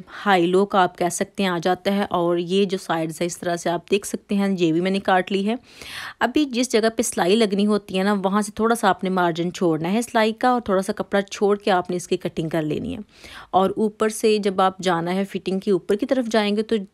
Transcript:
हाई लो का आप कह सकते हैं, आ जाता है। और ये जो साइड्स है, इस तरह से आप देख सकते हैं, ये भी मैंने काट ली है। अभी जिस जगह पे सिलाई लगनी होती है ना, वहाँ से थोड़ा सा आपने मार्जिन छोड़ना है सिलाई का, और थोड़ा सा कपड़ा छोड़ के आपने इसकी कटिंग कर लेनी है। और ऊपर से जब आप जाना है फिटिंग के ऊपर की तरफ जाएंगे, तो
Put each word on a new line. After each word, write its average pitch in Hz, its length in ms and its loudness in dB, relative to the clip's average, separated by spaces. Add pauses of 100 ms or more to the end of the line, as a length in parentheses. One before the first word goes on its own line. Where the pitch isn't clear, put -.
हाई 185 360 2
लो 185 200 4
का 196 160 2
आप 180 160 2
कह 175 120 0
सकते 196 340 -4
हैं, 185 60 2
आ 175 100 -2
जाता 185 320 0
है। 202 160 0
और 175 320 0
ये 185 260 0
जो 190 120 -2
साइड्स 165 440 -4
है, 175 60 0
इस 170 120 -8
तरह 170 180 -2
से 170 120 -4
आप 170 200 -2
देख 196 160 0
सकते - 300 -6
हैं, 196 160 2
ये 175 200 2
भी 170 100 2
मैंने 190 200 0
काट 185 300 2
ली 196 120 0
है। 220 140 -2 (640)
अभी 254 260 2
जिस 240 240 -2
जगह 220 180 2
पे 226 140 -2
सिलाई 190 320 0
लगनी 202 300 2
होती 202 320 0
है 185 60 0
ना, 208 120 2
वहाँ 196 260 0
से 208 180 -6
थोड़ा 226 160 2
सा 208 140 2
आपने 185 220 0
मार्जिन 175 400 0
छोड़ना 165 380 0
है 220 120 0
सिलाई 226 320 0
का, 254 200 0
और 240 160 -2
थोड़ा 190 120 2
सा 202 120 -4
कपड़ा 202 280 -2
छोड़ 202 360 0
के 202 160 0
आपने 180 240 0
इसकी 180 220 -4
कटिंग 165 320 -6
कर 165 120 0
लेनी - 300 -4
है। 214 100 -10 (500)
और 190 260 4
ऊपर 220 320 0
से 214 280 2
जब 196 220 0
आप 185 200 2
जाना 175 300 0
है 196 160 -2
फिटिंग 190 340 -4
के 208 120 -2
ऊपर 185 220 0
की 254 100 -2
तरफ 247 220 0
जाएंगे, 214 360 0
तो 214 300 -2